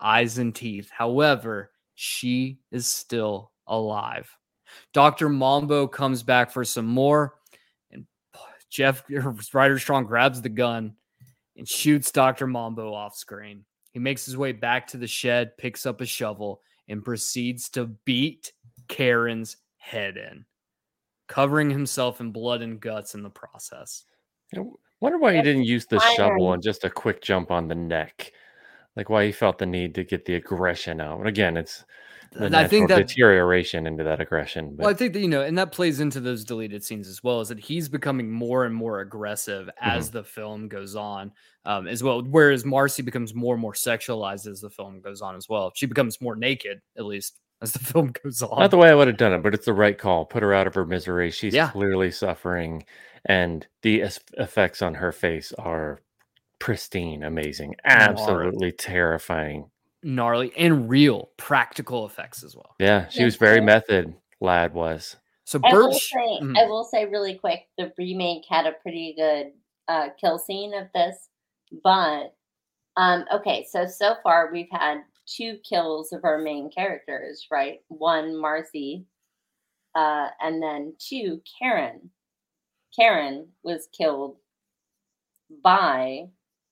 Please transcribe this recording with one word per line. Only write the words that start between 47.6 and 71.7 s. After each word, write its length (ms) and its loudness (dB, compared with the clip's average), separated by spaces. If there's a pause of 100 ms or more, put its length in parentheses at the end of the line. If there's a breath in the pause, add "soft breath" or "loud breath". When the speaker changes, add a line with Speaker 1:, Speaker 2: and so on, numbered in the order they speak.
Speaker 1:
as 120 -6
the 60 -8
<laughs> 140 -8
film 200 2 (100)
goes 180 -8
on. 180 -2
Speaker 2:
Not 120 4
the 60 6
way 120 12
I 60 12
would 120 8
have 100 0
done 160 4
it, 100 0
but 100 2
it's 120 -2
the 80 2
right 240 4
call. 280 2
Put 180 -6
her 120 4
out 120 4
of 60 -6
her 120 -2
misery. 440 -2
She's 240 -6
Speaker 1:
Yeah. 160 2
Speaker 2:
clearly 420 0
suffering, 720 -4 (420 loud breath)
and 400 0 (180)
the 180 4
es-, 180 -4 (200)
effects 420 0
on 140 -2
her 160 -4
face 420 -4
are 480 -6 (580)
pristine, 640 -6
amazing, 520 -6 (100)
Speaker 1:
Gnarly. 240 10
Speaker 2:
absolutely 640 -2
terrifying. 960 -2 (320)
Speaker 1:
Gnarly 560 0
and 320 4
real 480 6
practical 720 -2
effects 360 -16
as 120 -20
well. 240 -20
Speaker 2:
Yeah, 300 4
she 100 -4
Speaker 3:
Yeah, 60 6
Speaker 2:
was 100 4
very 220 10
Speaker 3:
yeah. 80 6
Speaker 2:
method, 500 6 (260)
Lad 320 2
was. 440 -6 (260)
Speaker 1:
So 200 -4
Speaker 3:
I 100 10
will 180 8
Speaker 1:
Birch, 180 -2
Speaker 3:
say, 320 -2
Speaker 1:
mm-hmm. 160 -4
Speaker 3:
I 80 8
will 180 -2
say 220 -2
really 300 -4
quick, 320 -6 (100)
the 200 -6
remake 520 -4
had 160 2
a 60 -2
pretty 440 -10
good, 360 0 (360)
uh, 220 -2 (100)
kill 200 0
scene 340 -8
of 220 -8
this, 340 -2 (540)